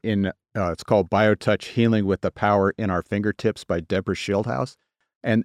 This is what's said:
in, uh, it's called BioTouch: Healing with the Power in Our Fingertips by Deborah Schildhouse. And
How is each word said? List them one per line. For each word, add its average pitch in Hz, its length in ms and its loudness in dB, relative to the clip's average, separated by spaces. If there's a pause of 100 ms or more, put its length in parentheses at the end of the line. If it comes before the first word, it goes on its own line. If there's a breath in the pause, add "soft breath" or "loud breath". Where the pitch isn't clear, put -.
in, 101 240 0 (280)
uh, 90 160 -2
it's - 120 -10
called 98 260 2
BioTouch: 107 560 2
Healing 113 400 0
with 95 160 -2
the 92 100 -2
Power 101 460 2
in - 120 -4
Our 90 120 -2
Fingertips 104 640 -4
by 87 160 -4
Deborah 95 360 -4
Schildhouse. 120 600 -4 (480)
And 113 220 2